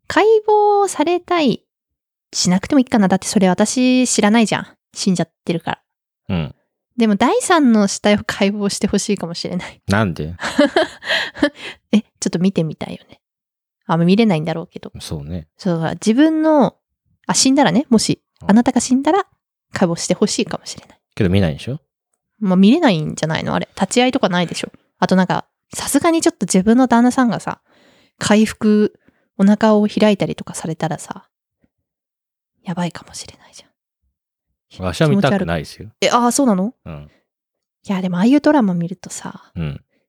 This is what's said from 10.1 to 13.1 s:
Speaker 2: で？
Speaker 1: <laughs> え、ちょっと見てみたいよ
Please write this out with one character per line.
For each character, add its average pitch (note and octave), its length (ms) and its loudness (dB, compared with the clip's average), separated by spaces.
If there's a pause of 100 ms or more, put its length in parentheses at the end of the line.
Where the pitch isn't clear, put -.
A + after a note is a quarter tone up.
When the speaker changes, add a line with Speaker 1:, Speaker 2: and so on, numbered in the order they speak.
Speaker 2:
で？ D#2 200 -8 (680)
Speaker 1:
<laughs> - 880 -6
え、 G#3+ 80 4
ち - 40 -2
ょ - 40 -20 (200)
っ - 20 -2
と F#3 80 -4
見 F#3 140 2
て E3 120 -2
み D#3+ 100 -8
た - 160 -14
い F3 60 -12
よ - 140 -20